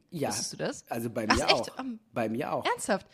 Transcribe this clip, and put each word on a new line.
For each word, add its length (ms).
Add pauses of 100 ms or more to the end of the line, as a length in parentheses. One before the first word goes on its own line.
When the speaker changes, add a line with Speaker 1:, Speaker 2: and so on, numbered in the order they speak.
(100)
Speaker 1:
Ja. 180
Speaker 2:
Wusstest 240
du 60
das? 320
Speaker 1:
Also 180
bei 180
Speaker 2:
Ach, 100
Speaker 1:
mir 80
Speaker 2:
echt? 100 (180)
Speaker 1:
auch. 60
Speaker 2:
Ähm, 220 (120)
Speaker 1:
Bei 160
mir 240
auch. 140
Speaker 2:
ernsthaft? 480